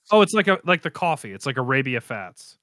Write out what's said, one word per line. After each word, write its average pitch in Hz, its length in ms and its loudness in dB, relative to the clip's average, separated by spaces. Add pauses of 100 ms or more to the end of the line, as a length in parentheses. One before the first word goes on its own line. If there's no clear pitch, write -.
(120)
Oh, 214 100 8
it's 202 120 2
like 214 140 2
a, 190 180 2
like 175 180 0
the 156 80 -6
coffee. 156 400 -4
It's 98 160 -10
like 131 100 -4
Arabia 131 440 -2
Fats. - 600 -14